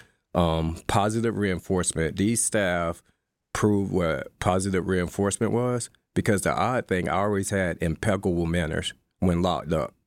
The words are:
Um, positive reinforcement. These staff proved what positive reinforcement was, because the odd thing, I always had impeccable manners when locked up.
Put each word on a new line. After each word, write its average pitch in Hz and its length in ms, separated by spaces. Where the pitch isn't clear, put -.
Um, 82 520
positive 110 500
reinforcement. 90 800
These 110 260
staff 87 600
proved 101 400
what 82 460
positive 95 500
reinforcement 98 640
was, 123 380
because 101 260
the 80 120
odd 107 360
thing, 90 180
I 78 100
always 98 340
had 92 320
impeccable 87 640
manners 82 480
when 87 240
locked 85 320
up. 76 180